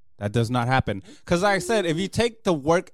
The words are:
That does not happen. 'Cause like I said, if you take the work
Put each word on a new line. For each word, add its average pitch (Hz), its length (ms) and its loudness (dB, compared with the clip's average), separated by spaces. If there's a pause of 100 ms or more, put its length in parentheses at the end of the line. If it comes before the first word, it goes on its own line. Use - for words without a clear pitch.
(200)
That 104 120 -4
does 117 200 0
not 120 160 0
happen. 123 340 0 (240)
'Cause 175 160 0
like 202 140 2
I 185 40 0
said, 196 280 -2
if 160 100 0
you 190 100 -2
take 226 360 -2
the 185 100 2
work 160 400 0